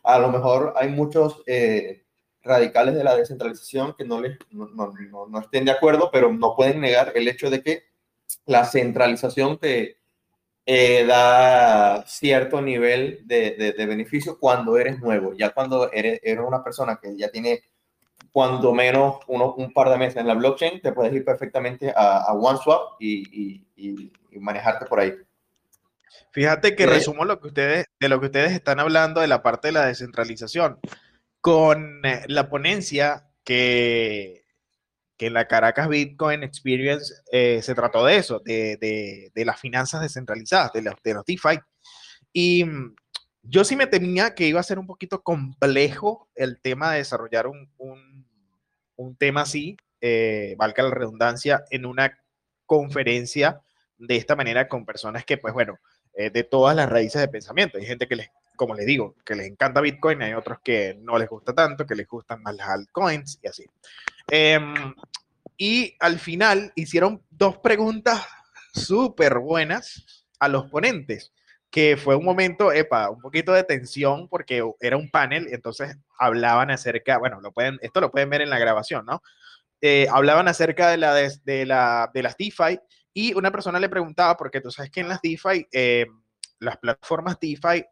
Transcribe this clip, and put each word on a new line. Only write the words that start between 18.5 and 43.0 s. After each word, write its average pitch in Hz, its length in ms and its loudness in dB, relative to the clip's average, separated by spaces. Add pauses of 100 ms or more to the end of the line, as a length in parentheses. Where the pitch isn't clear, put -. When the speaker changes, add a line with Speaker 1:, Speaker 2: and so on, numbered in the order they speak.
Speaker 1:
menos 131 440 2 (100)
uno, 127 260 0
un 131 180 -10
par 135 180 4
de 127 80 4
meses 127 200 -2
en 117 100 -2
la 113 60 2
blockchain, 139 480 0
te 135 120 -2
puedes 123 200 0
ir 131 100 -4
perfectamente 127 720 -4
a, 101 280 4
a 107 100 0
OneSwap 135 680 2
y, 107 220 -4 (180)
y, 98 360 -10
y, 98 360 -12 (200)
y 101 80 -20
manejarte 104 480 -2
por 110 120 0
ahí. 95 140 0 (1160)
Speaker 2:
Fíjate 156 440 2
que 196 80 2
Speaker 1:
Eh, 175 40 6
Speaker 2:
resumo 156 360 2
lo 196 160 -2
que 147 100 -16
ustedes, 147 360 0 (140)
de 139 100 2
lo 131 100 4
que 139 80 -4
ustedes 143 240 0
están 147 280 -2
hablando 160 420 2
de 156 60 2
la 131 160 2
parte 117 240 0
de 156 60 0
la 151 120 4
descentralización. 123 960 -4 (640)
Con, 156 640 2
eh, 127 220 -2
la 139 240 0
ponencia 147 760 -2 (160)
que, 117 1040 0 (720)
que 113 80 -8
en 117 80 -4
la 117 140 0
Caracas 117 420 2
Bitcoin 147 540 -2
Experience, 135 720 -4 (160)
eh, 120 320 2
se 131 100 -6
trató 117 320 2
de 185 120 6
eso, 120 280 -2
de, 110 320 -4
de, 101 560 -8
de 113 120 -4
las 110 140 -4
finanzas 131 420 -6
descentralizadas, 131 680 -4
de 113 120 -6
los, 104 100 -6 (100)
de 110 120 -2
los 101 100 -10
DeFi. 151 340 0 (720)
Y, 175 320 2
mm, 135 320 -8 (460)